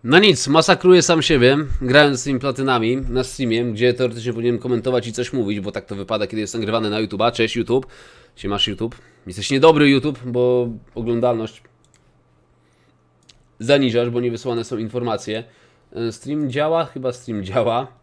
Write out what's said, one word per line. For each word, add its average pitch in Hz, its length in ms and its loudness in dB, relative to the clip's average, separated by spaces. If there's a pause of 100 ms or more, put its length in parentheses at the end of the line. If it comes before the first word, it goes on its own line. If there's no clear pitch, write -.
No 151 100 6
nic, 190 300 4
masakruję 170 540 6
sam 165 200 2
siebie, 135 340 4 (260)
grając 135 380 4
z - 40 -12
tymi 135 160 -2
platynami 131 560 0
na 127 280 -4
streamie, 120 400 -2
gdzie 120 300 2
teoretycznie 120 380 -4
powinienem 117 280 -2
komentować 123 460 -2
i 113 60 -10
coś 120 200 -6
mówić, 107 280 -2
bo 101 120 -8
tak 104 120 -8
to 101 120 -12
wypada, 101 300 -4
kiedy 110 140 -6
jest 104 140 -8
nagrywane 110 360 -2
na 107 120 -2
YouTube'a. 107 300 -2
Cześć 113 240 -2
YouTube. 120 300 -2 (500)
Siemasz 101 320 -4
YouTube. 110 280 -8 (300)
Jesteś 95 240 -8
niedobry 147 400 6
YouTube, 139 360 0
bo 123 420 0 (260)
oglądalność 117 680 -2 (2000)
zaniżasz, 120 520 2
bo 120 100 -2
niewysłane 117 440 -4
są 117 140 -8
informacje. 110 680 -6 (480)
E, 117 200 -6
stream 147 380 -6
działa? 156 340 -2
Chyba 127 280 -6
stream 107 320 -8
działa. 117 420 -2 (160)